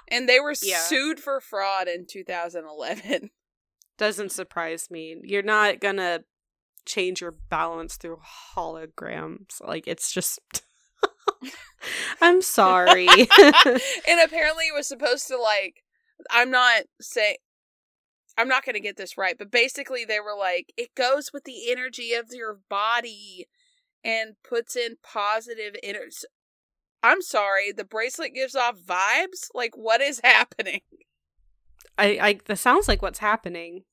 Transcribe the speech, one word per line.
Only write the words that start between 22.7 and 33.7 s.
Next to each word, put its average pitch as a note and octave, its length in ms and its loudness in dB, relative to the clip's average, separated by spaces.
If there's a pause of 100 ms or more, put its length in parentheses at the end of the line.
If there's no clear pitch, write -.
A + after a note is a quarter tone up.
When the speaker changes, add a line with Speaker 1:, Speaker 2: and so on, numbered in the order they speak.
Speaker 1:
and A3 320 -4 (120)
puts A#3 280 -4
in A#3 280 -6
positive G#3+ 800 -6
ener-," G3+ 240 -12
s-, - 180 -18 (800)
I'm D4+ 180 4
sorry, G3+ 500 -2
the G3+ 140 -10
bracelet B3+ 500 -8
gives C4 200 -6
off A#3+ 240 -2
vibes? G#3 760 -4
Like, A#3+ 240 -6
what A3+ 240 0
is C#4 180 -4
<laughs> - 40 -20
happening? A3 580 2 (1160)
Speaker 2:
I, G#3 80 2 (160)
I, G3+ 240 2
that G3+ 140 -6
sounds D4+ 280 2
like G#3+ 140 0
what's - 180 -8
happening. F3+ 720 -6